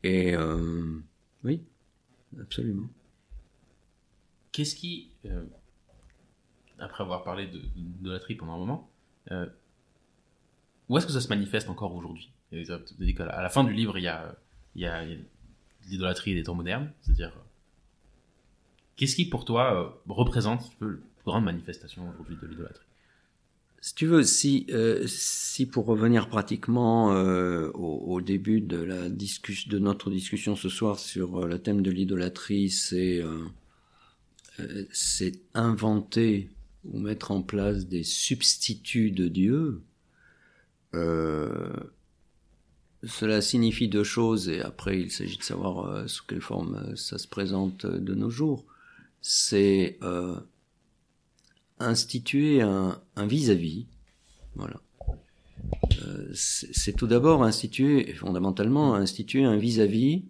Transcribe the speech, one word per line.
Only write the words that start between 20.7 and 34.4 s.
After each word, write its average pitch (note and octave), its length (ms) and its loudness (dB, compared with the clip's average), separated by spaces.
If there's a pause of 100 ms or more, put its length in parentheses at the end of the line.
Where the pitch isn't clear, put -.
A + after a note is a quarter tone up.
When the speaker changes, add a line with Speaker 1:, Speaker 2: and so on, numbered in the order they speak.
Speaker 2:
peu G#2+ 140 -8
la E2+ 60 -8
plus - 280 -20
grande G#2 200 0
manifestation F2 680 -8
aujourd'hui E2 320 -14
de D#2+ 40 -14
l'idolâtrie ? E2 380 -14 (960)
Speaker 1:
Si - 140 -10
tu D#3 120 -2
veux, E3 160 8
si, C#3 480 4
euh, A2+ 360 2
si - 600 -2
pour A#2 200 -2
revenir A2+ 420 6
pratiquement, A2+ 840 2
euh, F2+ 580 2
au, D#2+ 240 -6 (180)
au F2+ 60 -2
début G2 400 2
de G2+ 160 -4
la F2+ 320 -4
discus-, G2 600 -8
de G#2 100 0
notre G2 320 0
discussion G2+ 460 -4
ce F#2+ 120 -6
soir G2+ 300 -2
sur, F2+ 460 -4
euh, E2+ 40 -2
le E2+ 100 -4
thème G#2 240 0
de F#2+ 80 2
l'idolâtrie, F#2+ 800 -2
c'est, F2+ 500 0
euh, E2 240 -6 (1160)